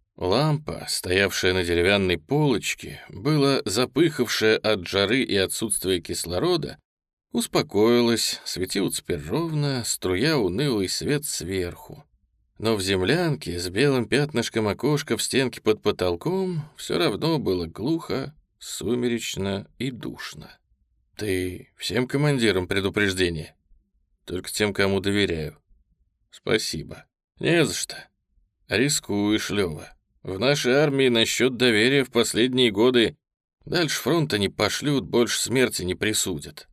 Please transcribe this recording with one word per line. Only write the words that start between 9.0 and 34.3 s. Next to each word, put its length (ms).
ровно, 580
струя 540
унылый 500
свет 360
сверху. 800
Но 180
в 60
землянке 760
с 120
белым 360
пятнышком 640
окошка 480
в 60
стенке 400
под 200
потолком 800
все 220
равно 400
было 280
глухо, 680
сумеречно 1080
и 120
душно. 680
«Ты 600
всем 300
командирам 640
предупреждение?» 880
«Только 260
тем, 220
кому 260
доверяю». 580
«Спасибо». 760
«Не 260
за 80
что». 240
«Рискуешь, 800
Лева. 460
В 160
нашей 360
армии 340
насчет 480
доверия 480
в 60
последние 600
годы 460
дальше 380
фронта 360